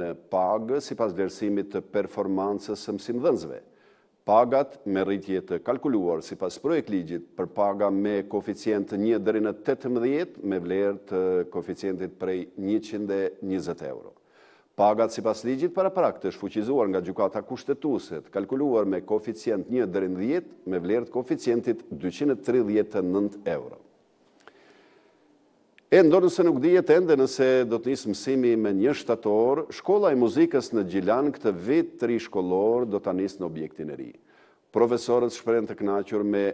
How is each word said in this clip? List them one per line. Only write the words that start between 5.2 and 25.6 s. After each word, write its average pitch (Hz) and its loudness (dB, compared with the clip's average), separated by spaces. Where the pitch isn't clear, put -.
të 90 -2
kalkuluar 107 0
sipas - -8
projekt 147 -2
ligjit 85 -4
për 92 -4
paga 101 2
me 101 0
koeficient 104 -2
një 107 2
deri 107 0
në 107 -2
tetëmbëdhjetë 131 -2
me 95 -2
vlerë 98 0
të 92 -2
koeficientit 90 -6
prej 92 -4
njëqind 104 -4
e 98 0
njëzet 90 -6
euro. 50 -14
Pagat 107 2
sipas 107 -2
ligjit 131 -2
para 190 0
prak 165 -2
të 92 -6
shfuqizuar 107 -2
nga 92 0
gjykata 95 -2
kushtetuese, 127 -4
të - -8
kalkuluar 117 0
me 95 -2
koeficient 107 -2
një 117 0
deri 92 -2
në 92 -4
dhjetë 147 -4
me 90 -2
vlerë 117 0
të - -6
koeficientit 120 -2
dyqind 104 -2
e - -16
tridhjetë 107 0
e 90 -2
nëntë 101 -2
euro. 62 -14